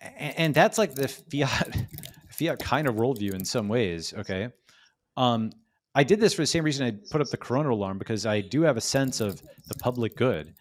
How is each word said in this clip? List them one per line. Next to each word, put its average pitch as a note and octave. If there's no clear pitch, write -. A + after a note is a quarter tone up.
and D3
that's, G3
like, F3+
the C3+
fiat, -
<laughs> -
fiat D3+
kind D3
of A#2
worldview A2
in F#2+
some A2
ways. F#2+
Okay. G2+
Um, A#2+
I C#3+
did G3+
this G#3+
for -
the C#3+
same E3
reason C#3
I A#2
put D#3
up C#3+
the -
Corona C#3
alarm, G2
because G2+
I G#2+
do G2+
have D3
a A2
sense C3+
of G#2
the -
public B2
good. F2+